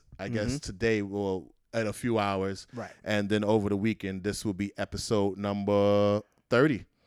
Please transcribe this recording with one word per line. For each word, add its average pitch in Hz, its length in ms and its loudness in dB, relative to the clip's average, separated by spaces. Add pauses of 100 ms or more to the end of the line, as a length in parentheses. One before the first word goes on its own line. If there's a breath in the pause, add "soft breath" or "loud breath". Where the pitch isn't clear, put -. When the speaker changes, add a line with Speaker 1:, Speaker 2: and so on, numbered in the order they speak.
(180)
Speaker 1:
I 95 100 -8
guess, 110 180 -2
Speaker 2:
Mm-hmm. 127 120 -2
Speaker 1:
today, 110 440 -2
well, 98 440 -4 (280)
in 113 140 -2
a 101 40 -4
few 113 260 0
hours. 98 540 -2
Speaker 2:
Right. 113 180 -10 (140)
Speaker 1:
And 104 240 0
then 104 140 2
over 104 260 4
the 101 80 0
weekend, 95 460 -2
this 98 220 -4
will 104 100 -2
be 98 240 -4
episode 101 600 0
number 101 840 2 (300)
thirty. 123 340 4 (220)